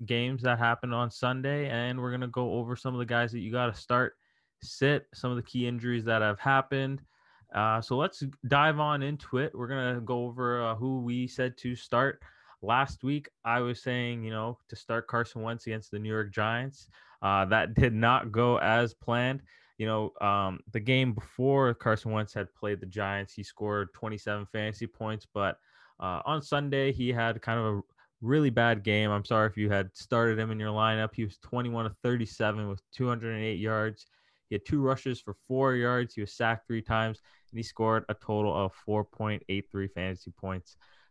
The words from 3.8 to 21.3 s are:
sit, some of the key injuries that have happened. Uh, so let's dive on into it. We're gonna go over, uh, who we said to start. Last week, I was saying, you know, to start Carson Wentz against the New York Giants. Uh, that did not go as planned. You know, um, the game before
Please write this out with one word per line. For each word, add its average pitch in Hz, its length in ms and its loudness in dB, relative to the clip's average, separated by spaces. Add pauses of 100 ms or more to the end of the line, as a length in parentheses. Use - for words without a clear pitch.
sit, - 500 0
some - 160 -6
of 123 80 -2
the 123 60 -4
key 123 240 -2
injuries 120 380 -2
that 113 180 4
have 104 160 2
happened. 135 640 0 (500)
Uh, 110 260 2
so 117 160 -2
let's 151 280 -2 (240)
dive 147 320 4
on 147 240 0
into 143 340 -4
it. 139 160 0
We're 120 140 -8
gonna 127 340 -2
go 120 240 -2
over, 120 380 -2
uh, 113 100 0
who 127 280 -2
we 123 260 -2
said 127 320 -4
to 123 160 -4
start. - 480 0 (400)
Last 123 400 0
week, 143 260 -2 (160)
I 120 140 2
was 120 240 -2
saying, 120 400 -2
you 110 80 -6
know, 113 260 -6 (120)
to - 60 -12
start 113 320 -4
Carson 117 360 -2
Wentz 117 240 -6
against 110 240 -6
the 104 80 -6
New 107 100 -4
York 107 240 -2
Giants. 117 540 -2 (340)
Uh, 98 240 4
that 95 300 2
did 123 180 6
not 117 380 4
go 120 260 4
as 113 380 2
planned. 123 480 -2 (340)
You 110 80 -2
know, 107 420 -2
um, 98 340 0 (100)
the 113 80 -2
game 127 340 2
before 127 600 2